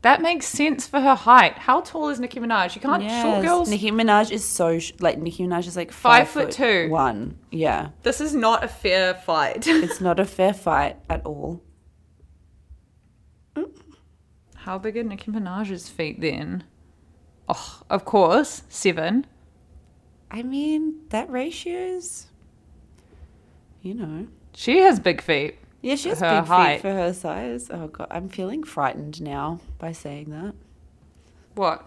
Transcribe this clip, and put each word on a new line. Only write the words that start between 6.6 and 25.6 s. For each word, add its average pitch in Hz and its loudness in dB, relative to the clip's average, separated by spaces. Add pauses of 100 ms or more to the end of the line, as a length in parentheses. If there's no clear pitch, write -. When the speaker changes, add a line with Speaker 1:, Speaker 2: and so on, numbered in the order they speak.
Speaker 1:
two. 170 -4
Speaker 2:
one. 131 -2 (140)
Yeah. 147 -2 (140)
Speaker 1:
This 269 -2
is 302 -4
not 226 2
a 233 -8
fair 185 0
fight. 165 -2
<laughs> - -
Speaker 2:
It's 320 2
not 180 2
a 196 2
fair 190 2
fight 147 0 (120)
at 165 -4
all. 151 -8 (3000)
Speaker 1:
How 190 -10
big 214 -6
are 233 -4
Nicki 214 -8
Minaj's 196 -6
feet - -6
then? 165 -6 (840)
Oh, - -6
of 196 -2
course, 202 4
seven. 175 0 (1040)
Speaker 2:
I 220 -10
mean, 311 -2
that 226 -4
ratio's, 349 -8 (1600)
you 190 -8
know. 180 -10 (280)
Speaker 1:
She 269 2
has 370 8
big 180 0
feet 147 0 (280)